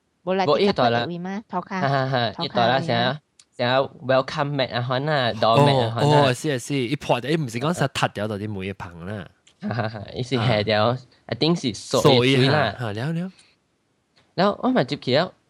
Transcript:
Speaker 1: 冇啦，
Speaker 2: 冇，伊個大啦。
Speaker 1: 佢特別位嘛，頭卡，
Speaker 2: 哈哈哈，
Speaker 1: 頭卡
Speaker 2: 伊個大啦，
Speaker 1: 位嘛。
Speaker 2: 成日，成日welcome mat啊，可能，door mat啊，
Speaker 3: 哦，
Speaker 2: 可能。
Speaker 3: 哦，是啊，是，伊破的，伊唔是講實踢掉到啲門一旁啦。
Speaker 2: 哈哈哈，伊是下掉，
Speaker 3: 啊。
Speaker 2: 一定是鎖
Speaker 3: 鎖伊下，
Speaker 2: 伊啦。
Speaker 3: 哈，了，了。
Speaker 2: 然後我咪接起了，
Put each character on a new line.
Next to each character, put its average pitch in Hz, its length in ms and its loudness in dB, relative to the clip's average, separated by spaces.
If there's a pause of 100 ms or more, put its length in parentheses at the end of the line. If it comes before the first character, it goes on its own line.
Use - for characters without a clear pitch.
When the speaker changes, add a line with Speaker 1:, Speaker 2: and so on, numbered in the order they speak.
(240)
Speaker 1:
冇 185 100 -2
啦， 190 120 0
Speaker 2:
冇， 147 120 2
伊 196 80 2
個 196 60 2
大 123 180 2
啦。 117 100 2
Speaker 1:
佢 - 20 -2
特 120 40 -4
別 - 60 -8
位 170 60 -8
嘛， 190 300 -10
頭 185 120 -6
卡， 185 200 -8
Speaker 2:
哈 139 80 0
哈 135 200 0
哈， 123 240 0
Speaker 1:
頭 - 40 -16
卡 139 80 -6
Speaker 2:
伊 139 40 -6
個 - 60 -10
大 117 120 2
啦， 120 120 2
Speaker 1:
位 - 20 -2
嘛。 170 60 -6
Speaker 2:
成 120 100 0
日， 127 220 -2 (380)
成 120 120 -2
日 131 200 2 (240)
welcome 143 440 0
mat 131 180 -2
啊， 120 140 -2
可 127 100 0
能， 139 380 0
door 113 240 4
mat 143 200 6
啊， 117 140 0
Speaker 3:
哦， - 0 -
Speaker 2:
可 120 120 0
能。 147 180 6
Speaker 3:
哦， 127 100 2
是 151 160 -4
啊， 131 80 -2
是， 143 160 -6
伊 131 220 -2
破 127 240 -2
的， 123 100 -6
伊 165 60 0
唔 147 120 -2
是 117 120 -6
講 151 120 -2
實 160 220 0
踢 123 200 0
掉 101 120 -4
到 107 100 -4
啲 107 160 -6
門 95 140 -8
一 98 60 -6
旁 85 340 -14
啦。 101 220 -10 (320)
Speaker 2:
哈 208 80 -8
哈 113 200 -2
哈， 110 140 -12 (100)
伊 - 100 -6
是 131 140 -6
下 110 280 2
掉， 107 240 2
Speaker 3:
啊。 127 100 -2 (320)
Speaker 2:
一 - 60 -4
定 165 180 2
是 135 180 -4
鎖 - 300 -2
Speaker 3:
鎖 127 240 6
伊 135 100 4
下， 127 60 4
Speaker 2:
伊 135 60 4
啦。 139 280 2
Speaker 3:
哈， 113 160 -6
了， 123 200 -4
了。 180 200 -6 (1000)
Speaker 2:
然 180 140 2
後 - 140 -2
我 247 80 2
咪 233 140 2
接 139 120 -6
起 123 180 -2
了， 175 180 2 (180)